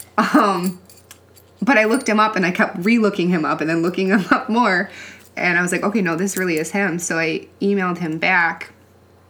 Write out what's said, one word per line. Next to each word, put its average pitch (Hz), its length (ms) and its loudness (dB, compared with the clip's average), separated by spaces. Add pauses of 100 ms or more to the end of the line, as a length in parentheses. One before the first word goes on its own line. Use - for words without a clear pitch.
(180)
Um, 190 600 2 (840)
but 220 160 2
I 214 60 4
looked 233 240 0
him 214 120 2
up, 214 160 2
and 185 80 0
I - 60 0
kept 175 340 -2
re-looking 208 460 2
him 165 160 0
up, 156 160 -2
and 156 80 -2
then 165 120 0
looking 185 260 0
<laughs> 190 60 2
him 185 160 2
up - 200 0
more. 202 400 2 (460)
And 175 200 0
I 180 60 2
was 180 100 0
like, 175 120 -2
"Okay, 202 180 0
no, 165 140 0
this 190 200 -2
really 180 220 0
is 165 140 -6
him." 196 260 0
So 175 200 -4
I 160 280 -2 (160)
emailed 190 360 0
him 165 200 -4
back, 175 540 0 (580)